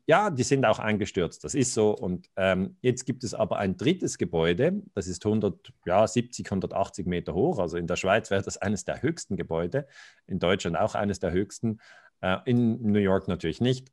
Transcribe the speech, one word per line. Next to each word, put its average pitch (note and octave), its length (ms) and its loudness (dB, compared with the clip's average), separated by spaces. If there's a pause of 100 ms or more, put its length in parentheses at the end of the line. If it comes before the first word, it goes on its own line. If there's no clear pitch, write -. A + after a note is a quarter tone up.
ja, G3 240 4
die B2+ 140 0
sind C3+ 200 2
auch A2 140 4
eingestürzt, G2 640 -2
das D2+ 100 -6
ist C3 200 0
so. G#2+ 160 4
Und, F2+ 460 -4
ähm, F#2+ 440 0
jetzt B2 240 0
gibt - 200 -6
es G#2 100 -8
aber - 240 -2
ein F#2+ 180 0
drittes C#3 400 -2
Gebäude, F#2 640 0 (120)
das F#2+ 140 -4
ist F2+ 180 -8
hundert, G#2 480 -2 (100)
ja, G2 220 4
siebzig, G2 440 -4
hundertachtzig F#2 560 -4
Meter F2 280 -4
hoch. C3 240 0
Also E2+ 180 -2
in F2 100 -4
der F2 100 -2
Schweiz G2 340 2
wäre G2 120 2
das - 140 -8
eines G2+ 300 -4
der - 160 -6
höchsten C#3+ 340 -4
Gebäude, E2+ 500 -4 (400)
in F#2 120 -4
Deutschland E2+ 400 2
auch G#2+ 160 0
eines G2+ 260 -2
der F2 120 0
höchsten, G#2+ 460 -2 (420)
äh, F#2 240 0
in A#2+ 380 2
New G#2 160 2
York G2 300 2
natürlich E2 320 -2
nicht. B2+ 320 0